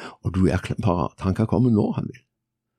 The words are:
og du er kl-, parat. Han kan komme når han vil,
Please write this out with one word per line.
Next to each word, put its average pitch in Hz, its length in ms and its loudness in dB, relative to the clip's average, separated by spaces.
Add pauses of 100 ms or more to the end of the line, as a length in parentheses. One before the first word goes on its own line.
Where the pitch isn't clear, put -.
(240)
og 85 120 -2
du 92 120 4
er 80 100 2
kl-, - 260 -4
parat. 87 360 0
Han 95 160 0
kan 110 120 0
komme 123 240 2
når 107 240 2
han - 160 -6
vil, - 100 -20 (580)